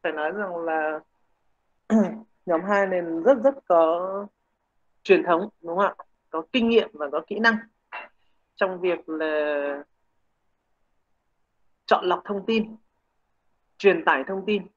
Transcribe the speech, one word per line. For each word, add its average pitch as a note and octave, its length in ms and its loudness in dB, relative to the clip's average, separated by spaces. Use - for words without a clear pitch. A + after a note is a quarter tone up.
phải E3 100 -4
nói D#3 200 -4
rằng F#3+ 240 -6
là D#3 440 -4
<clears throat> G#3+ 360 2
nhóm E3+ 220 0
hai G3+ 180 2
nên E3+ 360 -4
rất B3 220 6
rất C#4 100 4
có F3+ 580 2
truyền F3 200 6
thống, F3 260 2
đúng E3+ 140 -8
không G3 100 2
ạ? - 80 -4
Có D#3+ 120 -6
kinh A#3 160 2
nghiệm A3+ 240 2
và D3 200 -8
có D3+ 140 -2
kỹ G#3+ 120 -8
năng A3+ 180 2
trong F#3 240 -2
việc F3 280 -2
là D3+ 760 -4
chọn - 180 2
lọc F3+ 200 -2
thông G3 220 -6
tin, A3+ 300 -2
truyền F3 260 4
tải C#3 220 2
thông F#3+ 200 -6
tin G#3 200 -2